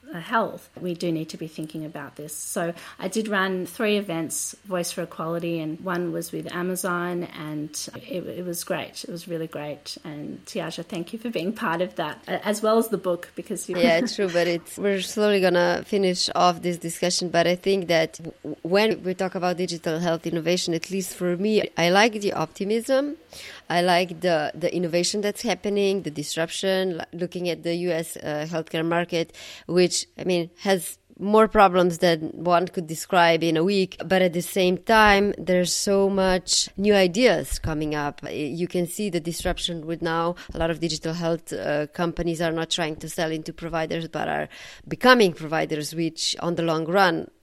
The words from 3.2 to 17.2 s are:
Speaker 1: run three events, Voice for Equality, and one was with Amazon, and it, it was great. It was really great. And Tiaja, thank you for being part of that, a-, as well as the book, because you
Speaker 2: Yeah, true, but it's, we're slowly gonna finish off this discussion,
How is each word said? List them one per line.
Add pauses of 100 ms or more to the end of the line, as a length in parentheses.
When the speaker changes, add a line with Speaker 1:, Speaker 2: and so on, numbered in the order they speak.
Speaker 1:
run
three
events, (100)
Voice
for
Equality,
and
one
was
with
Amazon,
and (240)
it,
it
was
great.
It
was
really
great.
And
Tiaja,
thank
you
for
being
part
of
that,
a-,
as
well
as
the
book,
because
you
Speaker 2:
Yeah,
true,
but
it's,
we're
slowly
gonna
finish
off
this
discussion,